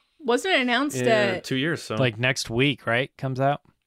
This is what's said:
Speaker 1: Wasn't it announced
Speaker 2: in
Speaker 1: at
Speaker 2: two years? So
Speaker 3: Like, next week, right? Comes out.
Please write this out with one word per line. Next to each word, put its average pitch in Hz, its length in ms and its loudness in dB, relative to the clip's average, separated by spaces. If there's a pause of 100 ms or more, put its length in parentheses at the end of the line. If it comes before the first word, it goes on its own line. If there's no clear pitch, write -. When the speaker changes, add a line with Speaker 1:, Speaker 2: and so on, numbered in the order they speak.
(180)
Speaker 1:
Wasn't 285 340 0
it 302 100 2
announced 247 340 0
Speaker 2:
in 127 120 0
Speaker 1:
at 208 360 2
Speaker 2:
two 135 120 -2
years? 139 260 -2
So - 140 -6
Speaker 3:
Like, 120 220 0
next 127 320 -2
week, 123 360 0
right? 120 320 -2
Comes 131 200 -4
out. 139 220 0 (260)